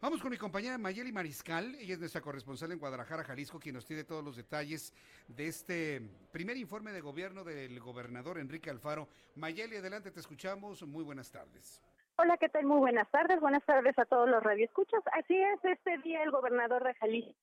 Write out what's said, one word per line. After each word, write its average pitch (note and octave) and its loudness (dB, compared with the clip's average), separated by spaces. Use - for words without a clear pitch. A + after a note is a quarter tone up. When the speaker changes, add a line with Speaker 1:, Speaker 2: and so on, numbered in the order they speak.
Speaker 1:
Vamos C#4+ -2
con C4 -4
mi A#3+ -6
compañera G#3 -6
Mayeli A3 -6
Mariscal, F3+ -6
ella G#3 -10
es F3 -8
nuestra E3 -8
corresponsal C#3 -10
en F3 -8
Guadalajara, C#3 -8
Jalisco, C#3 -12
quien C#3 -12
nos A#2+ -12
tiene D#3 -10
todos D#3 -8
los C#3+ -12
detalles D3 -8
de C#3 -8
este D#3+ -6
primer F#3 -8
informe G#3+ -10
de F#3 -10
gobierno F3+ -10
del C3+ -10
gobernador B2 -10
Enrique D3 -10
Alfaro. D3 -8
Mayeli, F3+ -8
adelante, G3 -10
te E3+ -14
escuchamos, F#3+ -10
muy D3+ -8
buenas C#3 -12
tardes. - -20
Speaker 2:
Hola, E4+ 6
¿qué D#4+ 4
tal? D4+ 0
Muy C#4+ 8
buenas A#3+ 4
tardes. E4 6
Buenas C#4+ 4
tardes C4+ 6
a B3 6
todos B3 6
los A3+ 6
radioescuchas. A3+ 4
Así E4 2
es, G4 4
este F4+ 2
día E4 -2
el D#4 0
gobernador B3 2
de B3 2
Jalisco A3+ 0